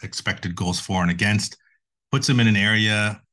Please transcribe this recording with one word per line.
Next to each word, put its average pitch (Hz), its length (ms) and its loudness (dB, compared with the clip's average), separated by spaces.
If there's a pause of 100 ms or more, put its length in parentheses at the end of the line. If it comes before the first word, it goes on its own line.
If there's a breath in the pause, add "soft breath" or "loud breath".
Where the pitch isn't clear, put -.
expected - 520 -8
goals 90 240 -4
for 92 220 -2
and 87 80 2
against, 104 480 -2 (540 soft breath)
puts - 180 0
him 127 100 4
in 117 80 4
an 107 80 4
area 107 640 2 (140)